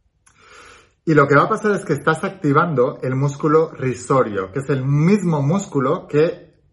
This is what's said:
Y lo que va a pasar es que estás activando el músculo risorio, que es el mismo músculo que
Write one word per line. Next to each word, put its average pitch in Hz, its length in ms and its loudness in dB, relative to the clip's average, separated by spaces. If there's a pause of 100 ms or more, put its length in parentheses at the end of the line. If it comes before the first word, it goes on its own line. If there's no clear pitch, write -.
(1040)
Y 160 120 0
lo 147 120 6
que 139 80 2
va 151 100 6
a - 40 0
pasar 208 240 -2
es 196 120 -4
que 156 100 -2
estás 156 300 -2
activando 143 800 0
el 131 140 -4
músculo 147 560 0
risorio, 117 800 -2
que 139 80 -6
es - 80 -10
el 131 160 -4
mismo 160 560 2
músculo 143 640 -2
que - 540 -2 (120)